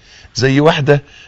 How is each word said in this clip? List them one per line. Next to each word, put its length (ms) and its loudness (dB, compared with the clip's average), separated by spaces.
زي 240 0
واحدة 440 0